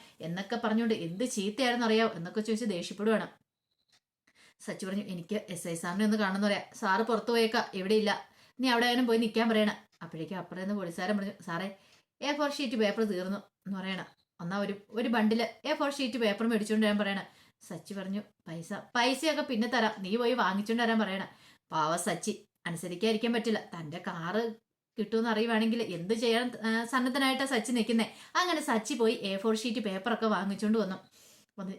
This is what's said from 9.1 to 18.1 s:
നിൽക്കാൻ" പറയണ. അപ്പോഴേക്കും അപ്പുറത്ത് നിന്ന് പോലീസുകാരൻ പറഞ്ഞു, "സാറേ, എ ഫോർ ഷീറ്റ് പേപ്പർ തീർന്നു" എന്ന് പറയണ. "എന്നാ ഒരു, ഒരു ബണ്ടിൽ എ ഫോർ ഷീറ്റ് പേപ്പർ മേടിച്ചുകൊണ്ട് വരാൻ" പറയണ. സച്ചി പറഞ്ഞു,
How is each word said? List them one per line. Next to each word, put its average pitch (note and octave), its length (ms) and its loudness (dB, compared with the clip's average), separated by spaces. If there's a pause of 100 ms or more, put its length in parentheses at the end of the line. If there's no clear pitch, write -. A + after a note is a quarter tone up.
നിൽക്കാൻ" A3+ 300 2
പറയണ. G#3+ 220 4 (300)
അപ്പോഴേക്കും E3 360 -8
അപ്പുറത്ത് F3+ 280 -8
നിന്ന് G#3 100 -2
പോലീസുകാരൻ F#3+ 420 -2
പറഞ്ഞു, G3 240 -6
"സാറേ, F3 260 -4 (540)
എ C4+ 120 -2
ഫോർ D4 180 0
ഷീറ്റ് C4 240 -2
പേപ്പർ A3 280 2
തീർന്നു" G3 360 -2 (220)
എന്ന് F#3+ 160 -6
പറയണ. F#3 240 -4 (380)
"എന്നാ F3 200 -6
ഒരു, G3 160 -2 (140)
ഒരു A#3+ 200 -2
ബണ്ടിൽ A3 320 4 (240)
എ D4 80 0
ഫോർ D4 180 0
ഷീറ്റ് C4 260 -2
പേപ്പർ A3 300 2
മേടിച്ചുകൊണ്ട് G#3+ 380 2
വരാൻ" G#3 140 4
പറയണ. G3 220 -2 (420)
സച്ചി - 300 -12
പറഞ്ഞു, G3 280 -6 (200)